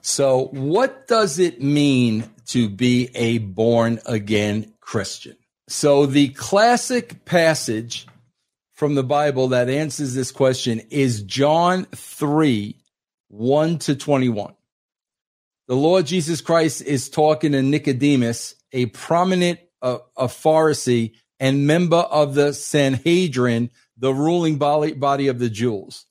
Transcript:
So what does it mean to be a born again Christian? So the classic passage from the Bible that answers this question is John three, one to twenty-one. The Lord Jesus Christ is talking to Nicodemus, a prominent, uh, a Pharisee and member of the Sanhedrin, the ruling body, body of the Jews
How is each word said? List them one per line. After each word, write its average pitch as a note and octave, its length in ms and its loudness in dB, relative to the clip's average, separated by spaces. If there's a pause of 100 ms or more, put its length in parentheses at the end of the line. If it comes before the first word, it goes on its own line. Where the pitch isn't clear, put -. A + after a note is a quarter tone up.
So C3+ 500 0
what E3+ 560 -2
does G#3 320 0
it F3 220 0
mean C3 680 2 (180)
to A#2 220 0
be B2 460 0
a A#2 240 0
born A2+ 640 0
again G#2 760 -2
Christian? - 560 -10 (300)
So C#3+ 380 2
the C#3 240 2
classic A#3 960 0
passage D3 800 -2 (680)
from D3 220 -2
the C3+ 80 0
Bible C3+ 460 0
that B2 200 2
answers C#3+ 440 -4
this C3 180 -4
question B2+ 580 0
is B2+ 340 0
John D#3+ 680 0
three, C#3+ 840 -2 (500)
one C#3+ 520 0
to D3 160 -2
twenty-one. B2+ 580 -2 (1120)
The B2+ 80 -2
Lord E3 300 4
Jesus D#3+ 340 -2
Christ E3 420 0
is C3 280 -4
talking D3+ 420 2
to C#3 100 2
Nicodemus, C3+ 920 0 (160)
a B2+ 160 -2
prominent, F3 720 0 (220)
uh, B2 160 -4 (180)
a B2+ 120 -2
Pharisee C#3 880 0 (260)
and C#3 260 2
member E3+ 300 2
of D3+ 380 0
the C#3+ 180 2
Sanhedrin, C3+ 1160 0 (280)
the C3 160 -2
ruling D#3+ 440 0
body, D3+ 360 0
body C#3 340 -2
of B2+ 120 -2
the A#2+ 100 -2
Jews A2 600 -6